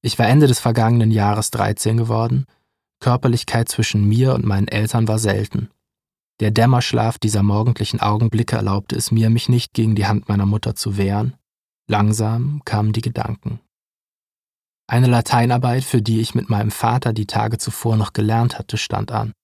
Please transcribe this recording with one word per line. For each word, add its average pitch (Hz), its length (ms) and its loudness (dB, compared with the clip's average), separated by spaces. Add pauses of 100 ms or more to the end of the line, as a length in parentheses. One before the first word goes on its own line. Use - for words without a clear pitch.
Ich - 160 -4
war 113 100 2
Ende 143 200 6
des 123 120 4
vergangenen 113 520 2
Jahres 104 400 0
dreizehn 110 460 -2
geworden. 117 480 0 (540)
Körperlichkeit 120 720 0
zwischen 107 380 0
mir 127 260 4
und - 120 -2
meinen 101 220 0
Eltern 110 400 0
war 110 120 0
selten. 104 500 -2 (720)
Der 107 100 0
Dämmerschlaf 117 720 2
dieser 104 240 0
morgendlichen 107 560 0
Augenblicke 107 560 0
erlaubte 101 400 -2
es - 160 -4
mir, 113 180 2
mich 117 180 2
nicht 120 260 0
gegen 113 200 2
die 101 140 0
Hand 107 200 -2
meiner 101 200 0
Mutter 104 280 -2
zu 101 220 -6
wehren. 101 380 -2 (520)
Langsam 110 760 0
kamen 107 280 0
die 113 80 -2
Gedanken. 117 580 -6 (1300)
Eine 123 200 4
Lateinarbeit, 123 760 2
für 120 180 0
die 110 180 0
ich 113 140 -4
mit - 160 -4
meinem 107 220 0
Vater 117 420 0
die 107 140 -4
Tage 110 320 -2
zuvor 113 360 -4
noch 107 180 0
gelernt 113 440 0
hatte, - 200 -8
stand 104 340 -6
an. 110 220 -4 (100)